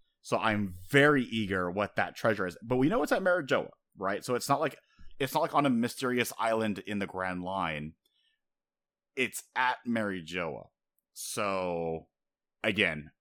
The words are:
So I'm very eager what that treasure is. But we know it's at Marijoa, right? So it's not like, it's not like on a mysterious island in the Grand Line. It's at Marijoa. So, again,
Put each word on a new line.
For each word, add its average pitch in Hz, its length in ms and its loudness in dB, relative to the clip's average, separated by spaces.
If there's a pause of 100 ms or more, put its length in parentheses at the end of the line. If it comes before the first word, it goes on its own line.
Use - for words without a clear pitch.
(220)
So - 160 -2
I'm 101 380 0 (140)
very 139 340 6
eager 95 480 -2
what 101 240 -2
that 90 200 -2
treasure 104 300 2
is. 87 160 -6
But 120 160 -2
we 135 120 4
know 233 120 2
it's 302 120 -2
at 196 100 0
Marijoa, 160 460 2 (280)
right? 98 260 -2
So 127 120 0
it's 117 140 -4
not 139 100 4
like, 151 180 -2 (420)
it's 135 140 0
not 156 80 2
like 160 140 -2
on 147 100 4
a 139 40 6
mysterious 123 680 0
island 110 420 0
in 104 200 -6
the 98 80 -2
Grand 92 360 -4
Line. 82 500 -4 (1200)
It's 123 280 -2 (120)
at 127 220 0 (100)
Marijoa. 90 800 -4 (460)
So, 90 960 -4 (560)
again, 90 580 0